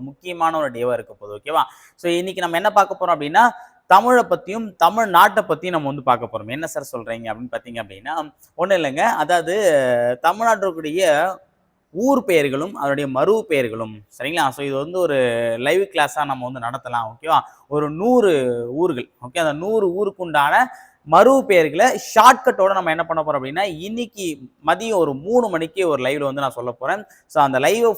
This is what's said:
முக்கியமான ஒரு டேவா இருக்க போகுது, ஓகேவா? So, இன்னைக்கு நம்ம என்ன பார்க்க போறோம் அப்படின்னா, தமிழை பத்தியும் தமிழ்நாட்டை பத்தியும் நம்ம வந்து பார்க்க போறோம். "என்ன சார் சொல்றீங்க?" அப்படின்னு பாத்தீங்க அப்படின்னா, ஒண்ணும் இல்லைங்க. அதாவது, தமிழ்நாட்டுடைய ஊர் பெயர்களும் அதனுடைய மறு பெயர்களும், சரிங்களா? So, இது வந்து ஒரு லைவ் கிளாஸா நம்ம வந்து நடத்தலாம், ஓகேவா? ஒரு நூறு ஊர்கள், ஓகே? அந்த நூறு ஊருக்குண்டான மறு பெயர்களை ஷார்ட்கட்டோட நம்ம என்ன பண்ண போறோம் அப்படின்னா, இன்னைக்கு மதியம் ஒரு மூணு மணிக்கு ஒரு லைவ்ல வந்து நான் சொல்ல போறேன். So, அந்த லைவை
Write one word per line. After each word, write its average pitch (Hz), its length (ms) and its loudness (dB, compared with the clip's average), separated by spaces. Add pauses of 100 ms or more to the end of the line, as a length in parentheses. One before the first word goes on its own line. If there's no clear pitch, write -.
முக்கியமான 165 560 -4
ஒரு 139 120 -4
டேவா 120 220 -2
இருக்க 113 160 -14
போகுது, 104 240 -16
ஓகேவா? 147 260 -2 (380)
So, 175 160 -4
இன்னைக்கு 180 280 -6
நம்ம 170 160 -4
என்ன 208 180 0
பார்க்க 190 200 0
போறோம் 175 180 0
அப்படின்னா, 160 280 4 (500)
தமிழை 233 380 6
பத்தியும் 214 340 -6 (180)
தமிழ்நாட்டை 202 680 4
பத்தியும் 170 240 -4
நம்ம 143 160 -2
வந்து 139 180 -6
பார்க்க 120 220 -2
போறோம். 117 240 -10
"என்ன 160 180 -10
சார் 139 180 -8
சொல்றீங்க?" 113 380 -10
அப்படின்னு 120 240 -10
பாத்தீங்க 117 300 -10
அப்படின்னா, 104 300 -12 (460)
ஒண்ணும் 190 200 2
இல்லைங்க. 147 240 -2 (180)
அதாவது, 170 340 0 (680)
தமிழ்நாட்டுடைய 185 720 -2 (1000)
ஊர் 269 160 2 (100)
பெயர்களும் 151 500 0
அதனுடைய 139 280 -2 (100)
மறு 170 160 2 (160)
பெயர்களும், 113 440 -2 (220)
சரிங்களா? 151 300 -4 (100)
So, 143 140 -12
இது 135 120 -4
வந்து 170 220 -8
ஒரு 147 140 0 (480)
லைவ் 180 180 2 (100)
கிளாஸா 147 380 -2
நம்ம 127 160 -8
வந்து 127 180 -12
நடத்தலாம், 120 460 -6
ஓகேவா? 151 260 0 (380)
ஒரு 151 120 0 (120)
நூறு 226 320 4 (500)
ஊர்கள், 147 260 -2 (180)
ஓகே? 170 180 -6
அந்த 151 180 0
நூறு 208 260 0 (120)
ஊருக்குண்டான 170 600 0 (540)
மறு 220 220 8 (160)
பெயர்களை 170 360 4 (220)
ஷார்ட்கட்டோட 214 680 4
நம்ம 165 160 -2
என்ன 165 160 -4
பண்ண 160 120 -2
போறோம் 147 180 -2
அப்படின்னா, 151 240 -4 (220)
இன்னைக்கு 214 400 -8 (440)
மதியம் 196 340 0
ஒரு 139 100 -2 (140)
மூணு 233 260 4
மணிக்கு 165 260 -4 (120)
ஒரு 127 140 -2
லைவ்ல 143 240 -2
வந்து 139 160 -4
நான் 120 120 -8
சொல்ல 120 140 -6 (100)
போறேன். 190 240 -4 (260)
So, 156 140 4
அந்த 131 200 0
லைவை 226 300 2